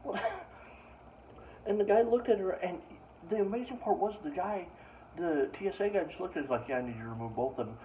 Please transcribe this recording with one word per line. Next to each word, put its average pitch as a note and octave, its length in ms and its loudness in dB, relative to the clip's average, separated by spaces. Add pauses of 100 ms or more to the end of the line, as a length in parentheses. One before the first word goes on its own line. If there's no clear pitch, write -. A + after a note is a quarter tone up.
What? - 220 -4
<laughs> - 40 4 (1400)
And G#3 120 2
the G3+ 40 6
guy G3+ 180 8
looked A#3 260 4
at G#3+ 120 6
her, F#3+ 140 0
and F3 260 -2 (500)
the G#3+ 80 0
amazing A#3 400 0
part G#3 220 0
was G#3 240 0
the D4+ 80 -4
guy, G3+ 340 -2 (500)
the D#3+ 320 2 (120)
T G3 80 -2
S F#3+ 120 0
A G3+ 100 2
guy G3+ 160 2
just - 140 -12
looked F3+ 160 -6
at D3 100 -2
her, - 40 -8
like, A#2+ 180 0
Yeah, C3+ 100 0
I B2+ 40 0
need B2 140 -4
you A2+ 80 -8
to A2+ 60 -8
remove A2+ 260 -6
both - 240 0
of A2 80 -2
them. A2 180 -10